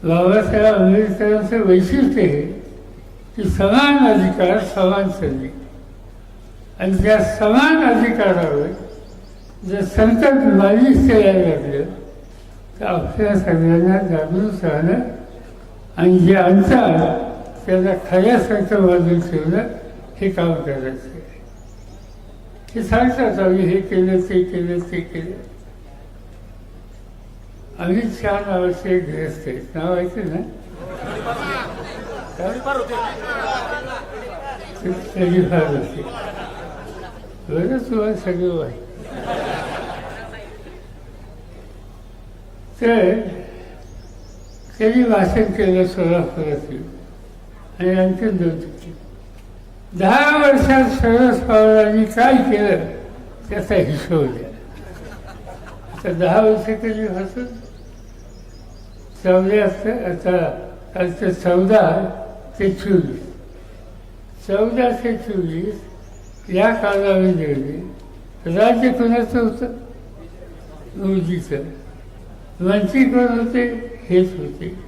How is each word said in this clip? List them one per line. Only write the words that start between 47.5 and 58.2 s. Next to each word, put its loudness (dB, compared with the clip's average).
आणि 0
आणखीन 2
दोन -2
ठिकाणी. -16
दहा 4
वर्षात 4
शरद 4
पवारांनी 4
काय 2
केलं, 2
त्याचा -4
हिशोब 0
द्या. -12
आता -6
दहा 2
वर्ष 2
कधी -4
पासून? -6